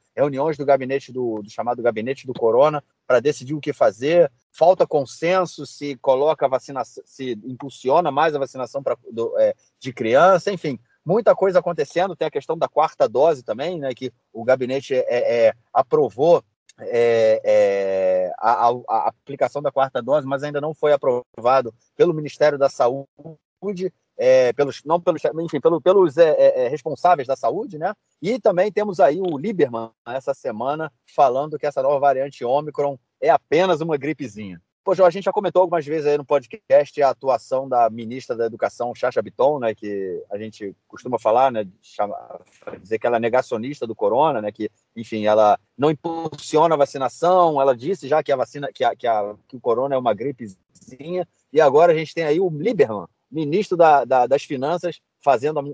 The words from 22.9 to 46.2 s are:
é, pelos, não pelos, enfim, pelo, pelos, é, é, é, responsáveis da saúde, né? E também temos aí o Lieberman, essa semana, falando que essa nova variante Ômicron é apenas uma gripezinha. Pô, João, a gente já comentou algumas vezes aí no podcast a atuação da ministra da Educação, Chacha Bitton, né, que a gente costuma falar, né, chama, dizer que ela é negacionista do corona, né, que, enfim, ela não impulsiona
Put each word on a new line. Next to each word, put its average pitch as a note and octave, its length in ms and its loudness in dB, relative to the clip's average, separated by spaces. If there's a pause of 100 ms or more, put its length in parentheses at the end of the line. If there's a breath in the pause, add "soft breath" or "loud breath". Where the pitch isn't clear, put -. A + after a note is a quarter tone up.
é, B2+ 320 4
pelos, C#3 320 -2
não E3 160 0
pelos, E3+ 220 -2 (180)
enfim, D#3 200 -4
pelo, D#3+ 200 2
pelos, F3+ 380 4
é, E3 120 6
é, C3+ 340 4
é, A#2+ 40 -2
responsáveis D3+ 580 0
da C3+ 100 -2
saúde, E3+ 420 -6
né? F#3 160 -6 (260)
E A3 200 -4
também G3 300 2
temos G#3 280 -4
aí E3+ 220 4
o F3 180 -4
Lieberman, C3 520 -2 (180)
essa C3 260 -6
semana, C#3 580 -6 (220)
falando C#3+ 420 0
que - 80 -10
essa C#3 180 -4
nova C#3 180 0
variante C3+ 440 0
Ômicron C#3+ 540 -4 (220)
é D3 100 0
apenas E3 500 2
uma D#3+ 160 -4
gripezinha. A2 640 -10 (220)
Pô, F#3+ 100 -2
João, F#3 140 4
a E3+ 40 6
gente F3 140 -10
já G3 80 -2
comentou F#3 300 0
algumas E3+ 240 -2
vezes D3+ 200 -4
aí D3 120 2
no C#3+ 60 -6
podcast C#3+ 760 0
a C#3 100 4
atuação C3 580 -2
da A#2+ 220 2
ministra A#2 440 -10
da A#2 120 -2
Educação, A#2 460 -6
Chacha B2 300 -2
Bitton, C3 380 0
né, A2+ 120 -2
que G2 480 -6 (100)
a G#2 80 -8
gente G#2 360 -12 (140)
costuma B2 300 -8
falar, B2 340 2
né, G#2+ 160 -6 (140)
chama, - 340 -8 (640)
dizer G#2+ 180 -6
que - 80 -4
ela A#2+ 120 2
é - 20 0
negacionista A#2+ 640 -4
do A2+ 80 -10
corona, A#2+ 460 0
né, G#2+ 100 -6
que, G#2+ 200 -8 (260)
enfim, A2 300 -6
ela G#2+ 320 4 (180)
não C#3+ 140 2
impulsiona E3 840 -2